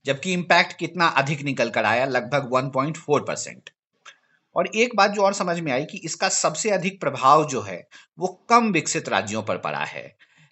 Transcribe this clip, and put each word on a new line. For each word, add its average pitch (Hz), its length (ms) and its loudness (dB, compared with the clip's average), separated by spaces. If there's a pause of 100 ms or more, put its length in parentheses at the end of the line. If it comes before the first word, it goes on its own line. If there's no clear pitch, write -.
जबकि 139 260 -2
इम्पैक्ट 180 400 2
कितना 165 340 -2
अधिक 139 360 0
निकल 127 280 0
कर 110 140 0
आया, 117 200 4
लगभग 131 480 0
वन 127 180 0
पॉइंट 139 260 -2
फ़ोर 143 240 0
परसेंट। 65 500 -10 (840)
और 180 100 0
एक 226 300 -2
बात 202 140 6
जो 202 120 0
और 196 100 4
समझ 175 280 -2
में 156 120 -2
आई 135 120 0
कि - 200 -12
इसका 175 240 -4
सबसे 180 420 0
अधिक 190 300 -2
प्रभाव 139 460 4
जो 131 140 -4
है 95 280 -12 (300)
वो - 300 -8
कम 226 240 4
विकसित 156 360 -2
राज्यों 107 340 -2
पर 104 140 -4
पड़ा 73 280 -4
है। - 460 -14 (220)